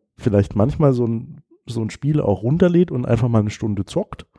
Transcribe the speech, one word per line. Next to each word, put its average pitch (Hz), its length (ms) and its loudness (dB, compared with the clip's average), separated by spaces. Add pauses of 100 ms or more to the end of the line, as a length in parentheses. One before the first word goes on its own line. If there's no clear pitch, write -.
(180)
vielleicht 101 400 0
manchmal 139 360 2
so 120 140 -2
ein, 120 300 -8 (280)
so 113 160 -8
ein 110 80 -4
Spiel 151 300 -2
auch 98 240 0
runterlädt 175 480 2
und 123 140 -4
einfach 117 240 2
mal 117 100 4
eine 104 100 2
Stunde 104 360 -4
zockt, - 400 -8 (140)